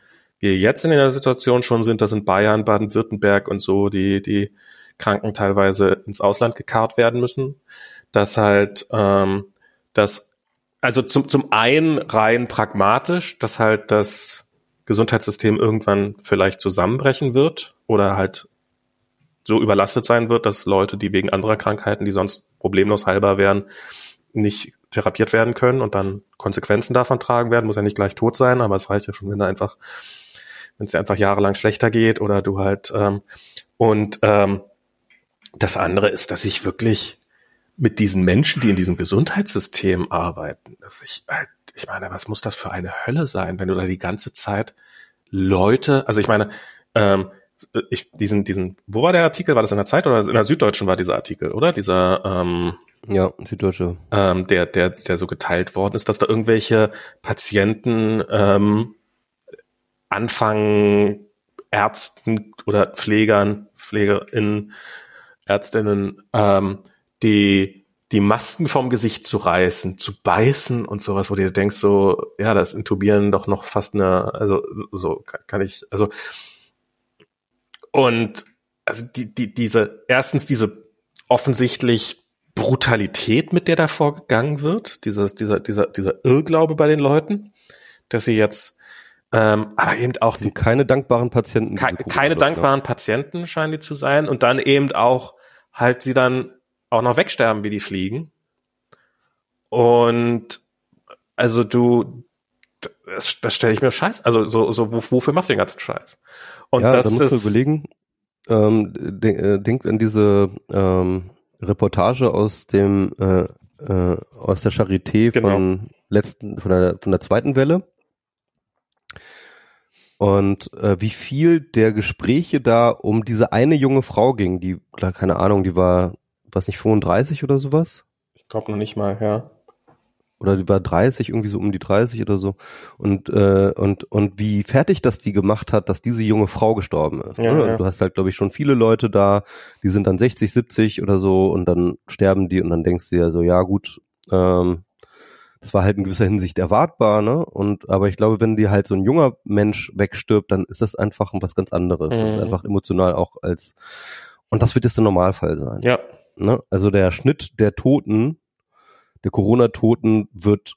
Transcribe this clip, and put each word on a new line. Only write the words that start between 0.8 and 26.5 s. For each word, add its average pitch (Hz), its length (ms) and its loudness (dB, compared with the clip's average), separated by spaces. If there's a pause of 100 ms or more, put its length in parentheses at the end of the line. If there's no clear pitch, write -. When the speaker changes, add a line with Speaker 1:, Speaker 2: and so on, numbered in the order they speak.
Speaker 1:
in 165 60 2
der 139 200 4
Situation 127 520 0
schon 113 200 0
sind, 110 200 0
dass 104 100 0
in 104 140 -4
Bayern, 104 400 2
Baden-Württemberg 104 800 0
und 101 120 -4
so 101 280 0
die, 98 320 0
die 101 340 -4 (440)
Kranken 104 360 -2
teilweise 98 720 2
ins 101 140 -10
Ausland 110 340 0
gekarrt - 440 -4
werden 117 220 2
müssen, 131 400 -6 (520)
dass 101 240 0
halt, 104 560 2
ähm, 98 540 2 (460)
dass - 400 -2 (520)
also 123 160 0
zum, - 280 0
zum - 220 0
einen 143 480 2
rein 117 480 2
pragmatisch, 113 920 -2
dass - 200 -6
halt 107 320 0
das - 560 -2 (380)
Gesundheitssystem 110 720 0
irgendwann 104 640 0
vielleicht 95 380 0
zusammenbrechen 120 760 0
wird 151 400 0 (120)
oder 101 300 2
halt 95 320 -4 (960)
so 107 160 2
überlastet 101 440 2
sein 117 240 2
wird, 117 160 0
dass 104 220 -4
Leute, 98 320 0
die 101 140 -4
wegen 98 180 0
anderer 107 260 0
Krankheiten, 104 480 -4
die 101 80 -2
sonst 98 460 -4
problemlos 98 480 0
heilbar 98 320 2
wären, 98 260 2 (680)
nicht 104 400 -4 (160)
therapiert - 420 -2
werden 117 220 2
können 131 260 0
und 101 140 -4
dann 98 280 -4 (140)
Konsequenzen - 560 -2